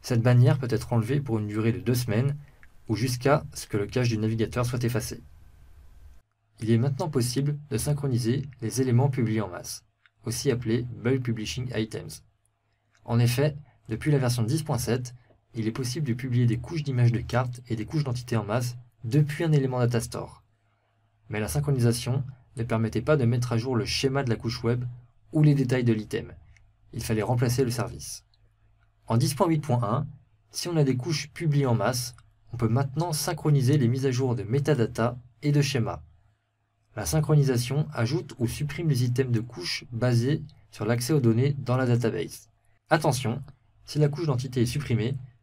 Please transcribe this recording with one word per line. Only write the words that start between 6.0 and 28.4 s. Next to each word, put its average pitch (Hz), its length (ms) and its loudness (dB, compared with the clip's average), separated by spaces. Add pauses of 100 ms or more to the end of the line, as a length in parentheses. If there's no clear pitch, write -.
Il 110 100 -2
est 113 80 4
maintenant 143 300 0
possible 139 500 -2 (120)
de - 80 -2
synchroniser 127 640 0 (200)
les 110 180 -2
éléments 131 300 4
publiés 110 300 0
en 101 80 -4
masse, - 360 -12 (400)
aussi 120 260 -2
appelés 120 360 0 (160)
Bulk 127 200 2
Publishing 120 520 -6
Items. - 480 -6 (840)
En 117 140 0
effet, 123 380 2 (320)
depuis 131 240 0
la 143 60 4
version 120 260 0
dix 147 180 -2
point 120 160 -2
sept, 120 360 -4 (400)
il 113 120 -4
est 110 60 -2
possible 135 340 -4
de 117 80 0
publier 123 320 0
des 117 120 2
couches 160 260 -6
d'images 123 280 2
de - 80 0
cartes 123 480 -4
et 117 60 -2
des 107 100 -6
couches 151 200 -2
d'entités 120 320 -4
en 107 80 0
masse 120 320 -2 (260)
depuis 143 400 0
un 160 100 2
élément 131 280 2
data 120 200 2
store. - 440 -10 (840)
Mais 107 120 -2
la 107 80 -2
synchronisation 120 760 0 (340)
ne 117 60 -4
permettait 113 400 0
pas 156 140 4
de 131 80 2
mettre 120 280 0
à 117 60 0
jour 127 160 -2
le 107 100 0
schéma 135 380 -2
de 127 80 -2
la 110 60 0
couche - 260 -6
web 120 220 0 (480)
ou 156 100 4
les 147 120 8
détails 127 300 0
de 120 80 4
l'item. 107 400 -4 (600)
Il 113 100 -10
fallait 107 200 0
remplacer 123 420 2
le 120 60 -2
service. 95 520 -8 (840)